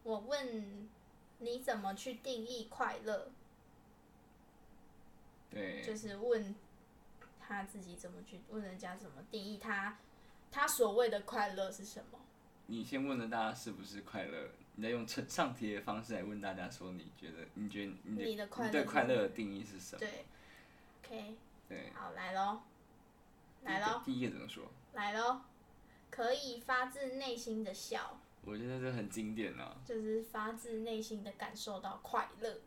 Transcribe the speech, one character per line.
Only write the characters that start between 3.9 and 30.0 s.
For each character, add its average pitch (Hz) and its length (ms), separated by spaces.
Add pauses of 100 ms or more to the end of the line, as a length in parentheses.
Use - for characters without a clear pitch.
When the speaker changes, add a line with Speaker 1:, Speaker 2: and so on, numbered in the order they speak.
Speaker 2:
对。 - 340
Speaker 1:
就 220 100
是 214 220
问 208 400 (840)
他 202 280
自 196 160
己 175 160
怎 180 120
么 180 140
去， 185 160 (100)
问 214 140
人 185 160
家 180 160
怎 202 140
么 143 200
定 208 140
义 202 140
他， 208 400 (520)
他 285 160
所 226 300
谓 240 140
的 208 120
快 208 280
乐 190 200
是 190 140
什 - 180 (100)
么？ - 80 (480)
Speaker 2:
你 113 160
先 135 220
问 135 120
了 117 100
大 110 220
家 120 40
是 - 180
不 95 120
是 98 180
快 98 240
乐， - 240 (260)
你 107 80
再 113 60
用 120 160
上 131 480
题 107 200
的 101 80
方 110 200
式 113 120
来 92 100
问 104 160
大 98 140
家 90 160
说， 92 240
你 87 240
觉 80 140
得， 82 140 (100)
你 104 140
觉 101 160
得 98 60 (120)
你 107 120
的， - 100
Speaker 1:
你 220 120
的 202 100
快 - 200
乐 214 40
是 151 60
什 - 0
么？ - 40
Speaker 2:
你 - 40
对 214 60
快 220 120
乐 123 200
的 95 60
定 101 240
义 98 120
是 98 140
什 - 160
么？ - 40
Speaker 1:
对。 - 260 (800)
OK。 220 320 (320)
Speaker 2:
对。 - 260
Speaker 1:
好， - 200
来 185 200
咯。 202 300 (1000)
来 196 180
咯。 226 240
Speaker 2:
第 127 120
一 123 40
个， - 0
第 - 0
一 123 40
个 101 60
怎 - 80
么 - 80
说？ - 240 (220)
Speaker 1:
来 208 200
咯。 240 280 (680)
可 247 240
以 269 260
发 254 280
自 262 260
内 262 240
心 220 260
的 190 100
笑。 - 460 (240)
Speaker 2:
我 104 140
觉 117 100
得 127 140
这 127 100
很 107 180
经 110 240
典 104 200
啊。 - 320
Speaker 1:
就 226 160